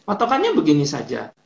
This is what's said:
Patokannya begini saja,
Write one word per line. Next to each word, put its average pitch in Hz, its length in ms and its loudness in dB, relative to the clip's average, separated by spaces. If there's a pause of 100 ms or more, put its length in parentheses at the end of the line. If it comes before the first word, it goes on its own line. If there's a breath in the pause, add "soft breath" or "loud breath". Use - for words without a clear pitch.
Patokannya 262 500 0
begini 147 320 4
saja, 120 440 -8 (140)